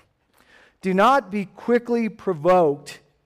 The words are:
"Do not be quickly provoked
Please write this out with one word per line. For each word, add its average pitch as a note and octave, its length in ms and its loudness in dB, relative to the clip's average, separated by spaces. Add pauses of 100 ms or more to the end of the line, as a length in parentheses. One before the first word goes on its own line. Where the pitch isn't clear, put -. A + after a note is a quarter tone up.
(800)
"Do F#3+ 120 -4
not A3 380 2
be G3+ 140 -6
quickly A#3 640 -4
provoked E3 920 -2 (260)